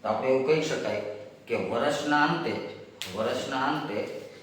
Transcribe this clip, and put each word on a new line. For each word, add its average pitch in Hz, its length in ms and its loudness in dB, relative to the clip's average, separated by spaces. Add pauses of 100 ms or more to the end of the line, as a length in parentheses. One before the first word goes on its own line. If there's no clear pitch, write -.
તો 110 80 -4
આપણે 107 200 2
એવું 131 180 6
કહી 156 220 4
શકાય 113 340 -2 (440)
કે 117 100 0 (140)
વર્ષના 147 560 2
અંતે, 165 260 0 (640)
વર્ષના 131 540 -2
અંતે 143 300 -2 (440)